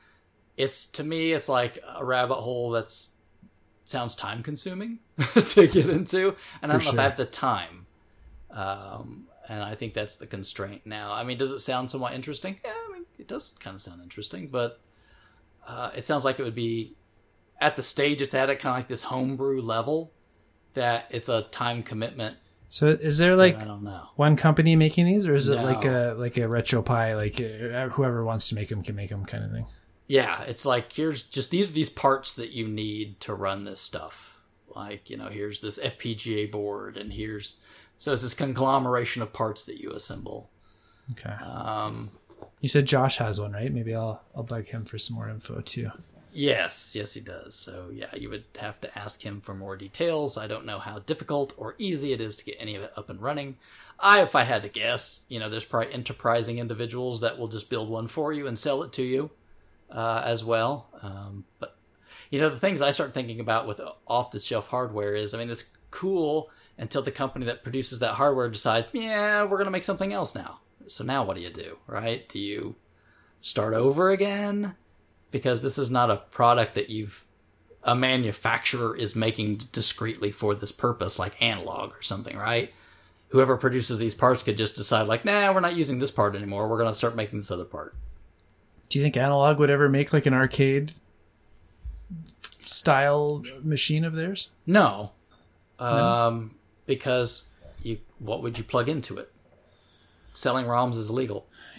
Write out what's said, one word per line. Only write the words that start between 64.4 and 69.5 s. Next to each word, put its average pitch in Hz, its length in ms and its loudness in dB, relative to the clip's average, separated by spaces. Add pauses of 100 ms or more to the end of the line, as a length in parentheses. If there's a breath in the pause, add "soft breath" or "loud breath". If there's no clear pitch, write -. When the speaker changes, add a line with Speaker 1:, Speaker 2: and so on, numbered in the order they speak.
Speaker 1:
hardware 107 440 -2
is, 104 200 -2
I 113 40 -6
mean, 117 120 -6
it's 117 160 -8 (240)
cool 156 600 0 (280 soft breath)
until 123 240 -4
the - 100 -4
company 131 320 -4
that 117 180 -4
produces 127 360 -4
that 117 160 0
hardware 131 340 4
decides, 113 460 2
"Yeah, 208 500 2
we're 196 140 0